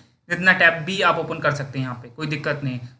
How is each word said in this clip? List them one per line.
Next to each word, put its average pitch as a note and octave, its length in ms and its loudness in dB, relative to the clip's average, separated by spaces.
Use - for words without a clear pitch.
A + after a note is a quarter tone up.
जितना F3+ 220 4
टैब E3 320 4
भी F#3+ 180 -2
आप E3 160 4
open D#3+ 200 -4
कर D3+ 160 0
सकते C#3 240 -8
हैं, C3 80 -2
यहाँ B2 160 -8
पे B2 60 -16
कोई D#3 180 -8
दिक्कत D3 380 -4
नहीं B2+ 140 -4
है। - 100 -14